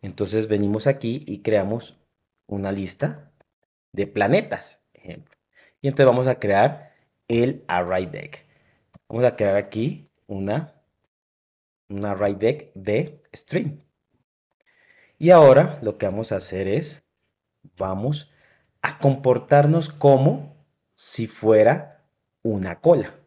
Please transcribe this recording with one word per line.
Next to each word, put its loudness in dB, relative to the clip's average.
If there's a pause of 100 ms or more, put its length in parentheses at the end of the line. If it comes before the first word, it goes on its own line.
Entonces -6
venimos -2
aquí -4
y -12
creamos -4 (500)
una -8
lista -10 (600)
de -6
planetas, -2 (100)
ejemplo. -20 (440)
Y -2
entonces 4
vamos 4
a -2
crear 0 (400)
el -2
array -4
deck. -18 (600)
Vamos -4
a 0
crear 0
aquí -6 (180)
una, -8 (1080)
un -8
array -2
deck -4
de -6 (120)
string. -8 (1400)
Y 2
ahora 8
lo -6
que -4
vamos -6
a -4
hacer -6
es, -6 (720)
vamos -6 (480)
a -6
comportarnos 2
como 2 (380)
si -8
fuera 2 (400)
una -6
cola. 0 (120)